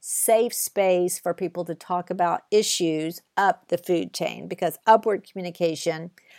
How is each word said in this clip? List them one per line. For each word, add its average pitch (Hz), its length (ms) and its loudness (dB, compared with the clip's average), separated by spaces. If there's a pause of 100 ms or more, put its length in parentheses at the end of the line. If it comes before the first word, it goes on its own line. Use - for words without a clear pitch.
safe 226 540 0
space 180 640 0
for 175 160 -4
people 175 320 -6
to 170 80 -6
talk 180 340 -6
about 175 420 0
issues 165 720 0 (160)
up 190 320 2
the 180 80 0
food 170 380 -2
chain, - 340 -8
because 180 380 -4
upward 220 440 4
communication 170 840 -4 (260)